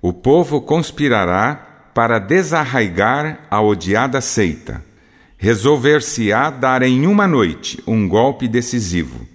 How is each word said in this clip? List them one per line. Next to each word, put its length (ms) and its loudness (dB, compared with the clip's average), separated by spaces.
o 120 -2
povo 480 2
conspirará 1000 0
para 240 2
desarraigar 1300 -2
a 120 2
odiada 580 0
seita. 640 -4
Resolver-se-á 1120 2
dar 320 0
em 240 2
uma 200 2
noite 600 -2
um 200 0
golpe 400 0
decisivo, 880 -4